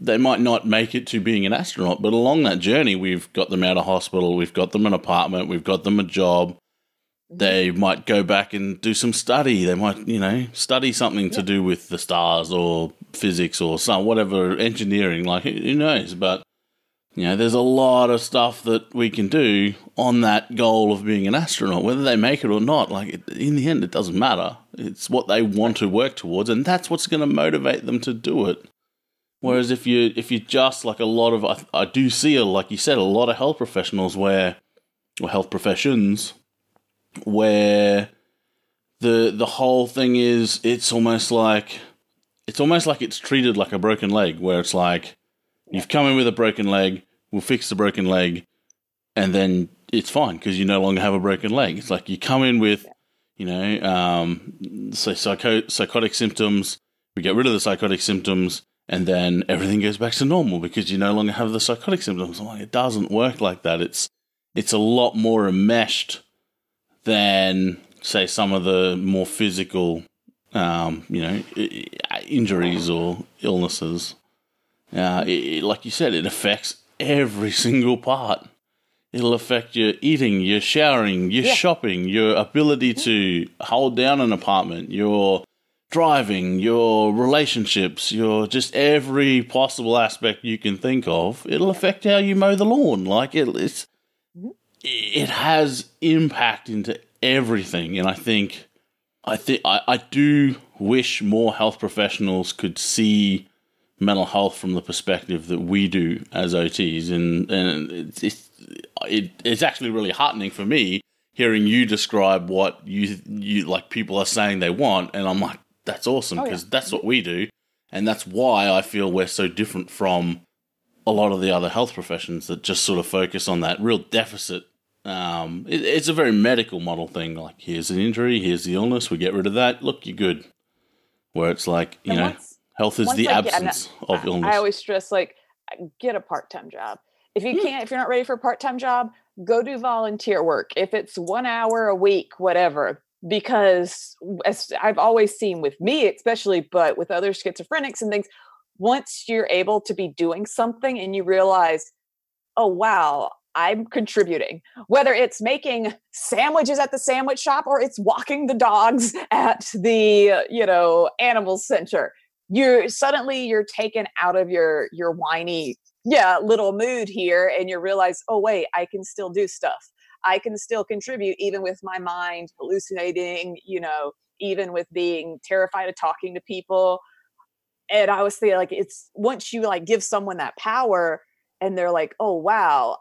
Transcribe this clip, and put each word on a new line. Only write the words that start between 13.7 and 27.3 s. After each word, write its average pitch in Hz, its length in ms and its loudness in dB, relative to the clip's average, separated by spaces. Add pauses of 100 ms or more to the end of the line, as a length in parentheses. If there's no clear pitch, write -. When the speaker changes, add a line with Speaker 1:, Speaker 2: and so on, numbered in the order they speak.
Speaker 1:
some, 98 240 0
whatever, 98 520 0
engineering, 101 680 0
like, 90 180 -2
who, 139 80 -4
who - 240 -2
knows? 147 400 0
But, 92 280 -2 (720)
you 87 80 -2
know, 90 120 0
there's 113 160 2
a 123 80 2
lot 127 500 4
of 117 120 2
stuff 120 400 0
that 113 320 -2
we 117 160 2
can 104 180 -2
do 101 460 4 (220)
on 120 260 2
that 107 320 2
goal 110 380 4
of 101 120 -4
being 104 220 0
an 104 80 0
astronaut, 98 480 0
whether 127 200 0
they 127 140 2
make 127 280 0
it 110 60 0
or 104 100 2
not. 135 320 2
Like, 98 220 -6
it, 90 160 -12
in 147 260 -2
the 139 120 0
end, 160 160 0
it 87 60 -6
doesn't 90 280 -2
matter. 101 380 0 (220)
It's - 320 -10
what 127 180 0
they 110 140 4
want 107 360 2
to 104 100 0
work 120 280 0
towards, 95 320 -4
and 117 160 0
that's 180 240 0
what's 170 200 -4
gonna 151 180 0
motivate 143 580 0